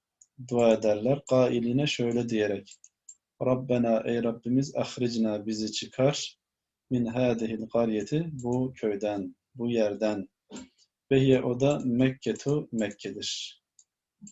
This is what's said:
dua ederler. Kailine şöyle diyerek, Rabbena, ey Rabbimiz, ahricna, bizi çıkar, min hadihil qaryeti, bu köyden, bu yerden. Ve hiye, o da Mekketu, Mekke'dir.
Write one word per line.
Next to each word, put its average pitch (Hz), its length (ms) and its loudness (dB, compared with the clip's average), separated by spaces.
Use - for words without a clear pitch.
dua 120 240 4
ederler. 110 560 2
Kailine 123 580 2
şöyle 120 420 0
diyerek, 104 500 -2
Rabbena, 123 640 2
ey 117 180 0
Rabbimiz, 120 540 -2
ahricna, 113 680 -2
bizi 110 260 -4
çıkar, - 680 -2
min 123 140 2
hadihil 113 640 -2
qaryeti, 117 640 -2
bu 127 440 -2
köyden, 104 600 -4
bu 120 160 -4
yerden. 104 580 0
Ve 135 100 6
hiye, 131 220 6
o 123 180 -2
da 143 240 4
Mekketu, 131 880 0
Mekke'dir. 107 920 -6